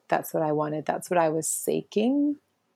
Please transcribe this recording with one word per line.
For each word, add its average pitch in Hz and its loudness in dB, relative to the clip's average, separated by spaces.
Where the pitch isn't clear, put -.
that's - -2
what 165 0
I 151 0
wanted. 151 -2
That's 175 -4
what 175 4
I 165 4
was 160 -2
seeking. 254 0